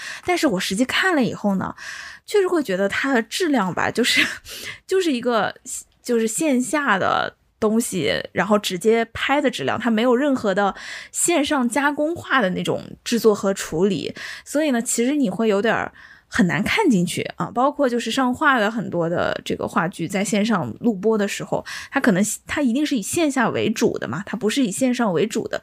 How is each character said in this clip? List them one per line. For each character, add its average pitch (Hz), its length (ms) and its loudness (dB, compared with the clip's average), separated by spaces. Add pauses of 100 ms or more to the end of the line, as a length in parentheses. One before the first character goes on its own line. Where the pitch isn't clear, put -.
(260)
但 359 120 0
是 330 80 2
我 196 140 2
实 196 160 -4
际 233 80 2
看 370 320 2
了 269 80 4
以 180 100 0
后 196 220 0
呢， - 180 -4 (520)
确 415 160 2
实 370 80 2
会 349 120 2
觉 190 140 -2
得 196 140 2
它 277 240 0
的 226 100 4
质 339 240 -2
量 214 260 2
吧， - 160 -2
就 226 140 0
是， - 180 2 (340)
<laughs> - 300 -14
就 381 140 0
是 349 140 0
一 233 80 -2
个， 226 340 0 (480)
就 233 160 0
是 226 80 2
线 262 340 0
下 254 380 0
的 - 380 0 (240)
东 220 180 2
西， 151 320 0 (220)
然 180 120 -2
后 208 140 4
直 185 180 -4
接 226 360 4
拍 277 260 0
的 285 100 2
质 247 140 -4
量， 131 160 -2
它 233 100 -2
没 214 120 2
有 254 120 4
任 269 220 2
何 208 180 0
的 196 220 0 (380)
线 320 320 2
上 262 240 0
加 285 240 0
工 302 200 -2
化 277 280 -2
的 185 80 2
那 180 120 -4
种 - 220 -2 (220)
制 233 120 0
作 214 160 6
和 202 200 0
处 170 320 0
理， 196 280 0 (300)
所 - 180 -2
以 311 100 2
呢， 233 100 2
其 233 240 0
实 285 100 0
你 269 140 2
会 220 180 0
有 202 140 4
点 220 120 2
儿 101 200 -2 (340)
很 - 200 2
难 160 160 0
看 392 260 2
进 180 160 4
去 - 160 -4 (140)
啊。 - 180 -6
包 254 160 2
括 285 180 2
就 240 120 0
是 226 100 -4
上 247 240 0
画 277 240 2
的 208 140 2
很 220 180 -6
多 165 180 0
的 160 380 0
这 - 100 -2
个 - 120 -4
话 175 200 0
剧 165 200 -6
在 196 160 -2
线 208 200 0
上 180 360 0
录 233 160 2
播 214 200 2
的 202 120 2
时 - 160 -8
候， - 200 -4 (280)
它 - 80 -2
可 - 140 4
能， 202 100 2 (240)
它 - 160 -2
一 233 100 2
定 294 100 0
是 294 140 0
以 - 40 -4
线 320 280 0
下 247 200 0
为 113 200 0
主 - 300 0
的 - 80 -4
嘛， 147 180 -6
它 - 100 -8
不 196 140 -2
是 262 160 2
以 180 60 -2
线 247 240 0
上 226 180 0
为 156 140 2
主 - 200 -4
的， - 160 -6